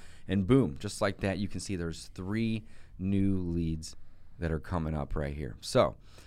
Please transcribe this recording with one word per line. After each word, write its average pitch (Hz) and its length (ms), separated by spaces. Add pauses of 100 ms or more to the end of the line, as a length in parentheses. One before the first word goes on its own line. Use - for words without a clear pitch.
(280)
And 95 180
boom, 101 320
just - 240
like 101 200
that, 95 160
you 101 100
can 92 140
see 98 160
there's 85 360
three 110 520 (340)
new 98 380
leads 85 580 (440)
that 80 120
are 78 80
coming 78 340
up 71 220
right 71 180
here. 71 280
So, 104 340 (320)